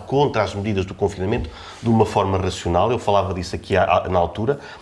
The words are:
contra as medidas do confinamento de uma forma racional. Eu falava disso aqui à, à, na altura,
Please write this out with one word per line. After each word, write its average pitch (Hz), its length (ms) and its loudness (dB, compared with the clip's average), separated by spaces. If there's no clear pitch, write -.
contra 131 380 2
as 92 100 -6
medidas 101 320 -2
do - 80 -10
confinamento 98 560 -2
de 113 60 -2
uma 113 180 6
forma 98 320 2
racional. 90 540 0
Eu 117 80 0
falava 95 340 2
disso 90 220 -6
aqui - 200 -2
à, 92 60 6
à, 87 260 2
na 90 120 2
altura, 110 400 -2